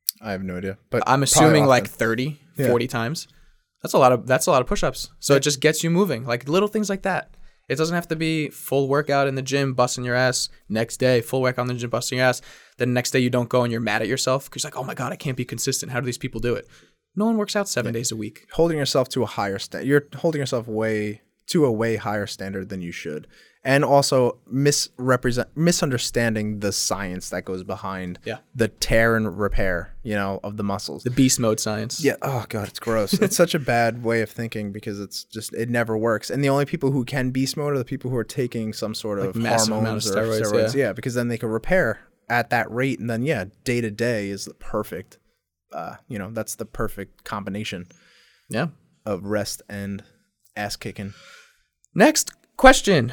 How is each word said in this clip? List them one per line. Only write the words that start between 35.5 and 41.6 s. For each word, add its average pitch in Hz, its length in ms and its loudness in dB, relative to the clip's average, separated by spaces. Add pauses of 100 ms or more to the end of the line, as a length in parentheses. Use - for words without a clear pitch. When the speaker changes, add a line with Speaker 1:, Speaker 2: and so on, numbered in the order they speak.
Speaker 1:
it 117 140 -4
never 113 300 0
works. 110 320 0
And 135 140 0
the 139 40 4
only 139 160 2
people 139 280 0
who 135 120 0
can 127 280 -2
beast 131 240 -2
mode 147 180 -2
are 135 40 0
the 123 60 -2
people 127 260 -6
who 131 60 -2
are 110 80 0
taking 117 480 -4
some 107 220 -6
sort 104 240 -4
Speaker 2:
Like, 95 120 -2
Speaker 1:
of 101 60 -6
Speaker 2:
massive 113 360 0
amount 110 140 0
Speaker 1:
hormones 110 240 -2
Speaker 2:
of 98 60 -2
Speaker 1:
or 107 40 2
Speaker 2:
steroids, 110 220 0
Speaker 1:
steroids. 110 320 2
Speaker 2:
yeah. 135 120 2
Speaker 1:
Yeah, 98 60 -2
because 117 220 -6
then 120 140 0
they 117 100 -4
can 120 100 -4
repair 117 520 2 (280)